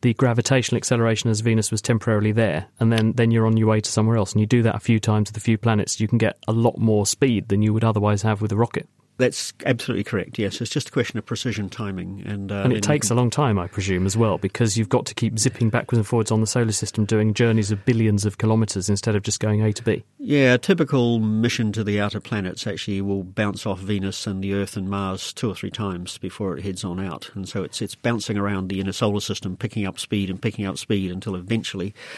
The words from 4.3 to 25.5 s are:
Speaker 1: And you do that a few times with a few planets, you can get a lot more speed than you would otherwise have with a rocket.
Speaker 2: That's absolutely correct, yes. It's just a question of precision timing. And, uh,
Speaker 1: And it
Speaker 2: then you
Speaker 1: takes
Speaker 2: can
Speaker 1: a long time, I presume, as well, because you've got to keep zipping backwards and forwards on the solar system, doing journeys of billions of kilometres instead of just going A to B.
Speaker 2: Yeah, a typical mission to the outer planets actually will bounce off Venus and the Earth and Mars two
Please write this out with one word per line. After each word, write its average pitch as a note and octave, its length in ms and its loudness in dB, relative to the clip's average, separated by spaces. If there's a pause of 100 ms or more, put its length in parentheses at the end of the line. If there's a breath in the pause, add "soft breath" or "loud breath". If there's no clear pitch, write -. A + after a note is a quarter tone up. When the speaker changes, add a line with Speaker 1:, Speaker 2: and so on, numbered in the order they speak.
Speaker 1:
And A2 80 2
you G#2+ 80 2
do A#2+ 160 4
that A2 120 2
a - 40 -4
few A2+ 200 4
times G#2+ 300 2
with G#2 80 -10
a G#2+ 40 -8
few A2+ 160 2
planets, G#2+ 420 0
you A2 80 0
can A#2 100 2
get A2 200 2 (100)
a A2 60 2
lot A#2 240 2
more G#2+ 280 4
speed A#2 440 0
than G#2 120 2
you G#2+ 120 4
would A2 100 0
otherwise G#2 380 2
have G#2+ 200 0
with G#2+ 120 0
a - 20 0
rocket. - 320 0 (320)
Speaker 2:
That's - 320 0 (140)
absolutely A2+ 400 -2
correct, - 340 -4
yes. G2 220 -2
It's A#2 100 -6
just - 160 -4
a - 60 -20
question A#2 260 -2
of - 60 -10
precision G#2+ 420 -4
timing. F#2+ 580 -8
And, G2 280 -6
uh, G2+ 100 -2
Speaker 1:
And B2+ 40 4
it - 0 -
Speaker 2:
then B2+ 80 4
you G#2+ 40 -2
Speaker 1:
takes C#3+ 300 0
Speaker 2:
can A#2+ 80 2
Speaker 1:
a - 20 4
long B2 100 4
time, A#2 300 2
I F2 80 -4
presume, F#2+ 380 -2
as G2 100 0
well, A2 220 2
because G#2 400 0
you've A2+ 100 0
got - 200 0
to - 60 -10
keep A2+ 240 -2
zipping A2+ 320 2
backwards A#2+ 280 0
and G#2+ 100 0
forwards A2+ 240 0
on A2 80 2
the A2 80 2
solar A#2 240 0
system, G#2+ 320 -2
doing G#2+ 300 2
journeys A2+ 360 2
of G2+ 140 -2
billions A2 420 2
of G#2 120 -4
kilometres A2 500 0
instead G#2 300 0
of G2 60 -2
just - 180 -4
going G#2+ 200 2
A G#2+ 120 2
to - 100 -10
B. - 220 -2 (140)
Speaker 2:
Yeah, C#3+ 340 4
a B2 40 4
typical C3+ 640 2
mission A2 540 2
to A2 100 -2
the G#2 160 0
outer G#2 220 -2
planets F#2+ 440 -6
actually G2 360 -4
will G2 240 -2
bounce G2 400 -4
off F#2+ 140 -4
Venus G2 460 -4
and F#2+ 160 -4
the G2 120 -4
Earth G2+ 240 -4
and F#2+ 120 -6
Mars G2 440 -4
two A2+ 180 -4